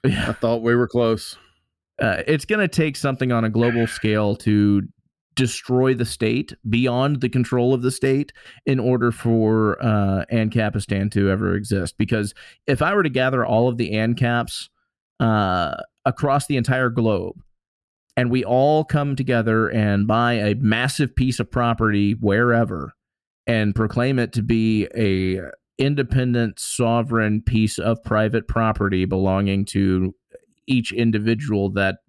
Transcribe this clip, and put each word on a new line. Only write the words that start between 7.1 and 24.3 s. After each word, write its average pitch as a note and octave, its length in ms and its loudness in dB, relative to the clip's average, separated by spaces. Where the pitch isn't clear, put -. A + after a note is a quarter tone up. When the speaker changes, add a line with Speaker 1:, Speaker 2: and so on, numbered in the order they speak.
Speaker 1:
the C3 80 0
control B2 440 2
of B2 100 0
the B2+ 80 2
state C3+ 420 -2
in C3+ 120 0
order A#2+ 320 2
for, A2 720 0
uh, G2 500 2
Ancapistan G#2 800 -2
to G2 180 2
ever F#2+ 240 0
exist. G2 420 -4
Because G#2+ 380 -2
if C3+ 160 0
I F#3 120 0
were G3+ 80 2
to D#3 60 0
gather B2+ 380 0
all A#2 220 2
of A#2+ 100 -2
the G#2 140 -4
Ancaps, A#2+ 760 -2
uh, F#2+ 560 0
across C#3 440 0
the C#3+ 80 0
entire B2+ 340 0
globe, G#2+ 500 -2
and B2 140 0
we B2+ 140 0
all C#3+ 400 2
come C#3+ 320 -2
together A2+ 520 0
and G#2 380 2
buy A#2 280 2
a G#2+ 220 0
massive B2+ 580 0
piece B2+ 260 0
of - 100 -4
property A2 640 0
wherever A2+ 800 0
and G#2+ 280 0
proclaim B2 440 0
it A#2 140 -2